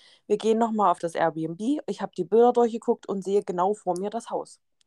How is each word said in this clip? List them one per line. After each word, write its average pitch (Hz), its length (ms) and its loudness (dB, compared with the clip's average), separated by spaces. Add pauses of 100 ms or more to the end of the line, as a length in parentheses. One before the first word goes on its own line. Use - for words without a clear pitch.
(280)
Wir 208 100 0
gehen 220 220 0
noch 226 120 0
mal 208 200 2
auf 175 80 0
das 170 160 -6
Airbnb, 160 460 -2 (260)
ich 196 140 -6
hab 196 140 -10
die 180 100 -4
Bilder 233 280 6
durchgeguckt 233 560 0
und 196 140 -4
sehe 196 200 0
genau 185 300 0
vor 175 260 -4
mir 202 100 -6
das 220 200 -10
Haus. - 320 -10 (260)